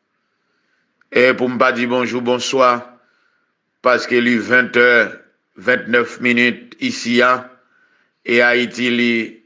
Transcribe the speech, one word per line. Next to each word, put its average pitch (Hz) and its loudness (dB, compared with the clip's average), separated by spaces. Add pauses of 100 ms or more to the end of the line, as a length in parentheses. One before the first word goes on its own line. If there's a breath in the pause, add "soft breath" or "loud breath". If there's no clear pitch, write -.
(1120)
E 127 4
pou 123 -2
m 127 -6
pa 127 2
di 120 -4
bonjou, 120 -2
bonswa, 123 0 (1080)
paske 123 0
li 120 0
vingt 120 0
è 120 4 (500)
vingt-neuf 117 -2 (100)
minit 120 -2
isi 120 -4
a, 123 2 (800)
e 120 0
Ayiti 120 0
li 120 0 (340)